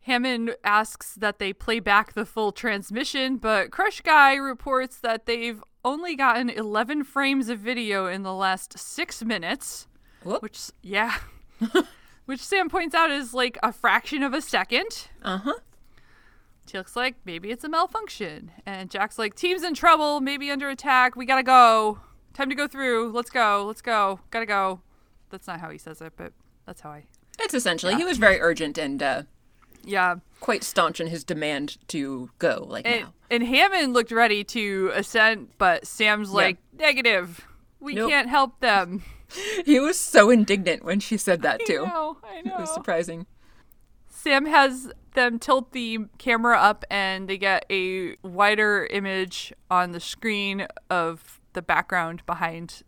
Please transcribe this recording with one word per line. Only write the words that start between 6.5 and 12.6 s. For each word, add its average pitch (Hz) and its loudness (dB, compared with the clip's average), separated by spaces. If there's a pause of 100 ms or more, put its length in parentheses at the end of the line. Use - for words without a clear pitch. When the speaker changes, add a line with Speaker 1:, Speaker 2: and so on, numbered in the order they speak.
Speaker 1:
frames 269 0
of 233 -4
video 208 -2
in 190 -6
the 190 -6
last 190 -2
six - -10
minutes. 214 -6 (360)
Speaker 2:
Whoop. 196 -4
Speaker 1:
Which, - -14 (100)
yeah. 202 -2 (420)
<laughs> - -4
Which 262 -8
Sam 370 -2